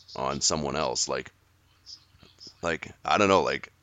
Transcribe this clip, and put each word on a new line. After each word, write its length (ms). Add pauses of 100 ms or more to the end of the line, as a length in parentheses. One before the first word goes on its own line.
(160)
on 240
someone 340
else. 320
Like, 240 (1300)
like, 280 (140)
I 140
don't 100
know, 140
like, 280 (120)